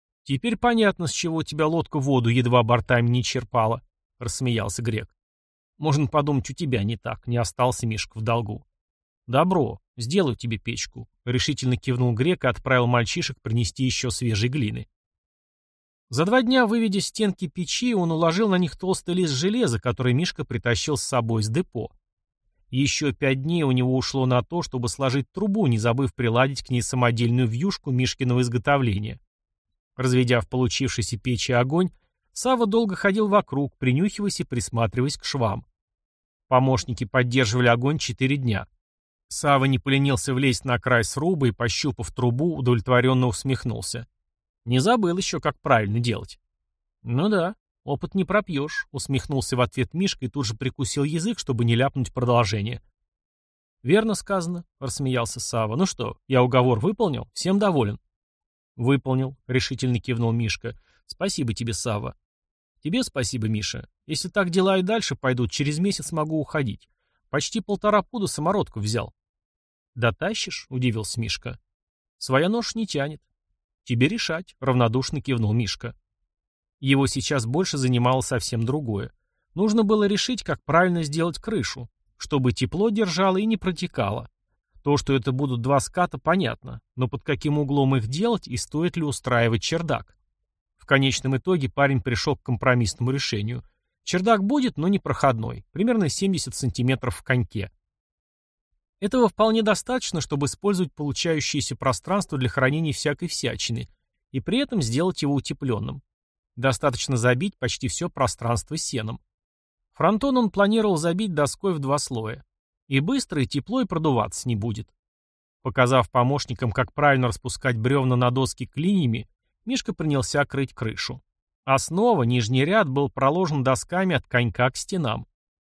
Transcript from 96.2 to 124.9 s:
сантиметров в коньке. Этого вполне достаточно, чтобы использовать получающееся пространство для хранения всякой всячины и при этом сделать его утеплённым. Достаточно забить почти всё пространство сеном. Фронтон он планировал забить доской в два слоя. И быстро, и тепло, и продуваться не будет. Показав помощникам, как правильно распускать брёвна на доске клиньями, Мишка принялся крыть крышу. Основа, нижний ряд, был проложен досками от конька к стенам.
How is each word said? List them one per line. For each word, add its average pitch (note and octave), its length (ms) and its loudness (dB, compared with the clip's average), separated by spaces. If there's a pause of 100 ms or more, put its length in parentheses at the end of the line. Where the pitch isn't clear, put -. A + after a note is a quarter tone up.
сантиметров B2+ 640 -2
в - 80 -18
коньке. A#2+ 480 -2 (1300)
Этого A3 280 4
вполне A3 360 2
достаточно, G#3 580 0
чтобы C#3+ 240 -2
использовать F#3 480 -2
получающееся D3 800 -2
пространство D#3+ 640 -2
для B2+ 120 0
хранения C#3+ 440 0
всякой D3+ 340 -4
всячины A#2 640 -6 (420)
и C3+ 80 -4
при A#3+ 200 -2
этом A#3+ 240 -2
сделать D#3 400 0
его C#3+ 100 2
утеплённым. C3 680 -4 (520)
Достаточно C3 600 0
забить B2 400 2
почти B2 300 -4
всё E3+ 240 -6
пространство A#2+ 640 -2
сеном. A2+ 420 -6 (760)
Фронтон A3 440 2
он A3+ 140 2
планировал G3+ 460 4
забить E3+ 360 0
доской D3+ 400 0
в D#3 60 -2
два C#3 180 0
слоя. A#2 480 -6 (420)
И C3+ 120 0
быстро, F#3 420 -2
и A#2+ 60 0
тепло, A3 340 -2
и A3 40 0
продуваться C#3+ 640 -2
не A#2 80 0
будет. G#2+ 340 -6 (720)
Показав B2+ 480 2
помощникам, B2+ 600 0
как - 220 -2
правильно C3+ 340 4
распускать A#2+ 500 -4
брёвна B2+ 380 2
на B2 140 4
доске B2+ 360 -2
клиньями, D3+ 640 0 (380)
Мишка A#3 280 -4
принялся C#3+ 520 0
крыть C3+ 280 -4
крышу. A#2+ 500 -8 (400)
Основа, E3 580 2
нижний B2 420 2
ряд, F#3 240 2
был C3+ 220 0
проложен D3+ 540 0
досками F3 520 0
от - 120 -2
конька B2 420 2
к - 80 -6
стенам. B2+ 480 -4 (380)